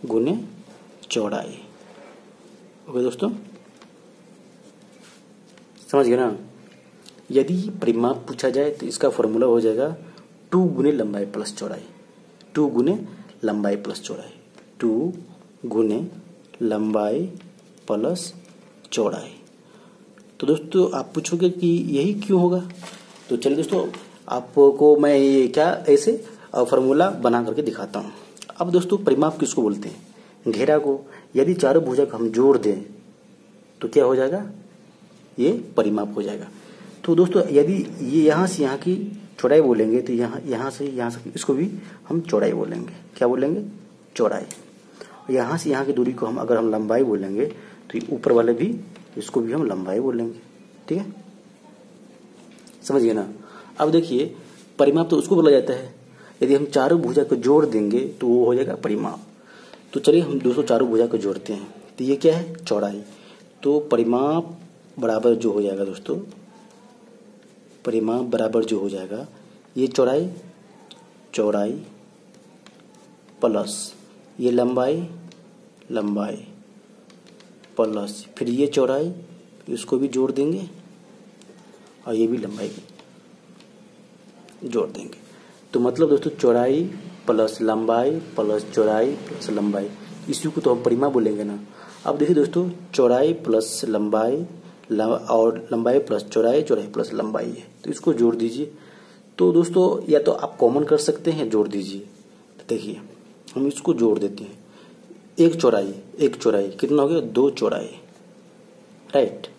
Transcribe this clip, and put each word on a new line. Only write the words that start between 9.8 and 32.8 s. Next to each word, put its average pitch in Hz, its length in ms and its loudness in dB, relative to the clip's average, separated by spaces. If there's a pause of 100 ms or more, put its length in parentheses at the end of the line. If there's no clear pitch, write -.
टू 185 140 2
गुने 143 280 2
लंबाई 104 320 -2
प्लस 101 300 -8
चौड़ाई, - 280 -10 (720)
टू 151 120 2
गुने 135 400 0 (380)
लंबाई 101 320 -2
प्लस 101 240 -10
चौड़ाई, - 300 -14 (500)
टू 123 320 0 (540)
गुने 113 440 -2 (520)
लंबाई 107 600 -2 (640)
प्लस 120 480 -4 (580)
चौड़ाई। - 480 -4 (1000)
तो 135 60 -2
दोस्तों, 160 520 0
आप - 160 -10
पूछोगे 170 360 0
कि 175 180 0
यही 170 460 0
क्यों 196 260 0
होगा, 180 280 0 (640)
तो 123 60 0
चलिए 139 200 0
दोस्तों, 165 320 -2 (400)
आपको 139 680 6
मैं 147 200 4
ये 135 320 6
क्या 151 400 0
ऐसे, 143 360 4 (300)
अ, 127 100 2
formula 135 460 2
बना 120 340 0
करके 110 180 -2
दिखाता 104 360 -6
हूँ। 104 140 -10 (500)
अब 175 80 -2
दोस्तों, 180 280 2
परिमाप 151 420 2
किसको 131 220 -2
बोलते 101 260 -2
हैं? - 180 -16 (420)
घेरा 131 300 2
को। 139 220 0 (360)
यदि 151 180 4
चारों 139 300 4
भुजा 127 200 2
को 120 120 -6
हम 113 120 0
जोड़ 127 300 6
दें, 98 240 0 (960)